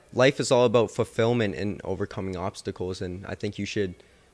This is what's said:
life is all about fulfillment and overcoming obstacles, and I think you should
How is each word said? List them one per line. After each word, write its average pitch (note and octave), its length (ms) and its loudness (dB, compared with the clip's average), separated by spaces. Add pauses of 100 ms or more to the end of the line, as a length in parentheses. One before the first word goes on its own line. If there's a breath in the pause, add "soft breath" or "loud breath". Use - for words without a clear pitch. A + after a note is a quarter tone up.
(120)
life B2+ 280 4
is B2+ 100 0
all B2 140 6
about A2+ 260 4
fulfillment A#2 640 0
and F#2+ 300 -4
overcoming F#2+ 520 -4
obstacles, F#2 680 -6
and F2+ 240 -8
I F#2 80 -8
think G2+ 240 -8
you G2+ 80 -4
should F#2+ 280 -2 (400 soft breath)